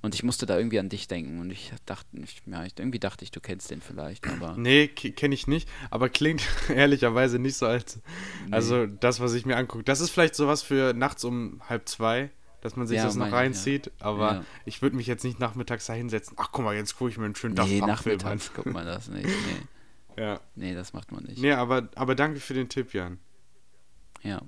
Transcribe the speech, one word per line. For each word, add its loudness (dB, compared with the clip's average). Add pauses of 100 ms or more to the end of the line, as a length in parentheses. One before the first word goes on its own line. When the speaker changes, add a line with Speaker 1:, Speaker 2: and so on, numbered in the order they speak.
Speaker 1:
Und -2
ich -4
musste 0
da 2
irgendwie 2
an -2
dich -6
denken -6
und -6
ich -12 (120)
dachte, -8 (160)
ich, -16
ja, -8
ich, -12
irgendwie -4
dachte -4
ich, -14
du -12
kennst -10
den -10
vielleicht, -10
aber -6
Speaker 2:
<clears throat> -6
Nee, 8
k-, -8
kenn 0
ich -4
nicht, 0 (220)
aber 0
klingt 2 (160)
<laughs> -2
ehrlicherweise 6
nicht 0
so 2
als, 0 (500)
Speaker 1:
Nee. -6
Speaker 2:
also 4
das, 2
was 2
ich -2
mir 2
angucke, -2
das 2
ist 0
vielleicht 6
sowas 4
für 4
nachts 0
um -4
halb -4
zwei, 0 (320)
dass -8
man -2
sich 2
Speaker 1:
Ja, 4
Speaker 2:
das 2
noch 0
Speaker 1:
meine -2
ich, 0
ja. 4
Speaker 2:
reinzieht, 0
aber 2
Speaker 1:
Ja. -6 (200)
Speaker 2:
ich -8
würd 2
mich -2
jetzt -4
nicht -4
nachmittags -4
da -6
hinsetzen, -4
„Ach, -2
guck -2
mal, 0
jetzt -4
guck 0
ich -6
mir -4
einen -4
schönen -4
Daft 4
Speaker 1:
Nee, 4
Speaker 2:
Punk-Film 2
an.“ -2 (120)
Speaker 1:
nachmittags -10
guckt -6
man -6
das -8
nicht, -2
nee. -4
Speaker 2:
<laughs> -20
Ja. -4 (160)
Speaker 1:
Nee, -6
das -10
macht -12
man -10
nicht. -12
Speaker 2:
Nee, 4
aber, 2
aber 0
danke 2
für -8
den -2
Tipp, -4
Jan. -4 (1000)
Speaker 1:
Ja. -6